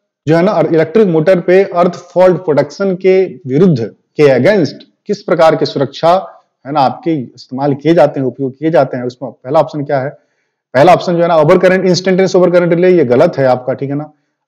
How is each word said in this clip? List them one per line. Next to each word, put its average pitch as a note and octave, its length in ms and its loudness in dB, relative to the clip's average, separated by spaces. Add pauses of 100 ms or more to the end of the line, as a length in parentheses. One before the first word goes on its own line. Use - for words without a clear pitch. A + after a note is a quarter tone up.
(280)
जो D#3 80 2
है E3 80 2
ना, F#3 240 0
electric D#3+ 400 0
motor E3+ 340 2
पे F#3 220 2
अर्थ F3+ 320 -2 (180)
fault F3+ 240 2
protection F3+ 600 -4
के F#3+ 260 2 (240)
विरुद्ध, C#3+ 360 2 (320)
के D3+ 140 2
against C#3 540 0 (220)
किस G3+ 180 -6
प्रकार D#3+ 320 2
के C#3+ 100 -4
सुरक्षा C#3 460 -2 (540)
है C3+ 80 -12
ना D3+ 80 -2
आपके C3 320 -2
इस्तेमाल C3+ 640 -6
किए D3+ 180 0
जाते D3 260 2
हैं, C3+ 80 -4
उपयोग C3 260 -8
किए D#3 180 -6
जाते C#3 260 0
हैं। B2 60 -10
उसमें B2 300 -12
पहला C#3+ 260 -4
option D3+ 240 -4
क्या C#3+ 160 -4
है, C3 100 -6 (640)
पहला D#3 200 4
option F3 220 -2
जो E3+ 60 0
है E3+ 60 0
ना E3+ 100 0
over D#3+ 200 4
current, F#3 280 0
instantaneous F#3 500 0
over F3 160 2
current F3 220 2
रिले, F3 160 2
ये E3+ 160 2
गलत C3+ 320 2
है C#3 100 0
आपका, B2+ 260 -2
ठीक C3+ 160 -8
है C#3+ 60 -6
ना। D3+ 160 -10 (360)